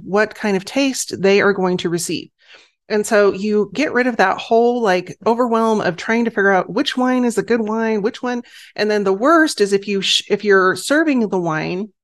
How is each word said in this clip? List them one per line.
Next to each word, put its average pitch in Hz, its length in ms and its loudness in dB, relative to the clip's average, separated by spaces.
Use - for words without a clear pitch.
what 214 300 -2
kind 202 200 -2
of 185 80 -2
taste - 580 -4
they 196 200 4
are 202 100 4
going 185 260 -2
to 175 120 -4
receive. 170 400 -4
And 214 180 -2
so 208 280 4
you 208 400 0
get 277 180 -2
rid 247 160 0
of 233 80 -2
that 190 220 2
whole, 240 440 2
like, 180 440 0
overwhelm 226 560 2
of 170 160 -2
trying 226 260 -2
to 226 80 0
figure 196 200 2
out 185 180 0
which 240 260 -4
wine 254 300 0
is 233 120 -2
a 190 60 -2
good 233 160 0
wine, 220 420 -2
which 214 220 -6
one. 247 200 -6
And 208 120 0
then 208 140 0
the 190 80 2
worst 302 480 2
is 202 140 2
if 196 160 -2
you 196 120 0
sh-, - 280 -2
if 214 160 0
you're 185 320 4
serving 277 500 0
the 190 120 -2
wine 170 520 -4